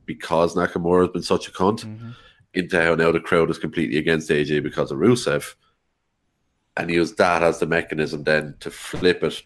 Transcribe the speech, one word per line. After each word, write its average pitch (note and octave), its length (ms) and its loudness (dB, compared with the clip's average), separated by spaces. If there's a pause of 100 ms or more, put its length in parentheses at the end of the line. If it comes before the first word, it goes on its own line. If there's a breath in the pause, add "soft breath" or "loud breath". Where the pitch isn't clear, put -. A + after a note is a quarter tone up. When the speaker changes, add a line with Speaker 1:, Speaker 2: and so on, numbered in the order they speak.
Speaker 1:
because E2 480 0
Nakamura F2+ 500 2
has F2 80 0
been F2 100 -6
such - 260 -2
a - 40 -20
cunt, G#2+ 340 0
Speaker 2:
Mm-hmm. A2+ 240 -14 (440 loud breath)
Speaker 1:
into F2 300 0
how E2 100 4
now E2 160 2
the E2 100 0
crowd E2 300 2
is D#2+ 80 -6
completely D#2 380 -2
against D#2+ 340 0
A D2+ 140 2
J D2 160 0
because C#2+ 320 -4
of C2+ 60 -6
Rusev, E2+ 560 2 (1200)
and E2 120 -4
use E2+ 260 0
that F2 280 4
as E2 160 2
the E2+ 80 0
mechanism D#2 560 -2
then D2 380 0
to - 100 -12
flip - 540 0
it E2 80 0 (140)